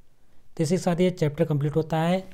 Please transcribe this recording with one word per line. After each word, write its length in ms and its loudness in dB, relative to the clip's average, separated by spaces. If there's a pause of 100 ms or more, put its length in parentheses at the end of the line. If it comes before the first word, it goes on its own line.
(580)
तो 60 0
इसी 120 0
के 40 2
साथ 200 0
ये 120 4
चैप्टर 340 0
कंप्लीट 300 0
होता 240 0
है। 240 2 (100)